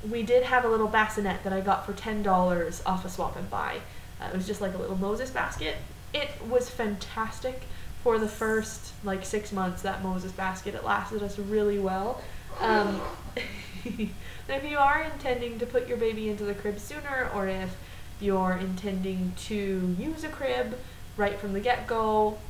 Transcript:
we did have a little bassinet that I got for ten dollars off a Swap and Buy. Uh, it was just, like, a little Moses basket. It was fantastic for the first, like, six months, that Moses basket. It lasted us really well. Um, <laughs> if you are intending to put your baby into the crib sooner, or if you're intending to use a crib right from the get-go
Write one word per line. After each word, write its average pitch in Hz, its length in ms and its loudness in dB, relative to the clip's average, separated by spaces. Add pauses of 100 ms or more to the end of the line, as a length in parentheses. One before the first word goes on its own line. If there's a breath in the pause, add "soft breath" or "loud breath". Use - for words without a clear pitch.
we 233 140 0
did 247 200 8
have 247 220 6
a - 20 4
little 220 200 6
bassinet 208 560 2
that 190 100 0
I 190 80 2
got 196 240 2
for 202 80 -4
ten 214 300 -2
dollars 180 640 4
off 185 200 0
a 185 40 -4
Swap 165 260 -4
and 190 140 -6
Buy. 76 280 -2 (420 loud breath)
Uh, - 140 -6
it - 20 -4
was 185 120 -2
just, 208 140 -4
like, 185 120 -2
a - 40 -4
little 185 200 -2
Moses 220 320 0
basket. - 460 -2 (380)
It 285 160 0 (180)
was 247 220 4
fantastic 226 960 -2 (400 loud breath)
for 226 140 6
the 214 100 2
first, 220 640 0 (100)
like, 190 220 -2
six 208 260 -2
months, 185 300 0
that 196 200 -2
Moses 185 300 -2
basket. 190 420 -4
It - 100 -6
lasted 202 380 0
us 196 160 -4
really 202 420 2
well. 196 420 0 (380 loud breath)
Um, 202 420 4 (340)
<laughs> - 500 -6
if 240 760 -4
you 294 140 -2
are 294 260 6
intending 240 560 -2
to 240 60 0
put 254 220 2
your 240 100 0
baby 220 320 2
into 208 140 -2
the 202 100 0
crib 202 260 -4
sooner, 285 540 -2
or 196 140 0
if 185 280 -2 (440 loud breath)
you're 185 340 4
intending 185 840 -2
to 190 640 0
use 320 240 -2
a 302 60 -4
crib 247 480 -2 (400 loud breath)
right 202 220 2
from 202 140 -4
the 196 60 0
get-go 220 760 4 (120)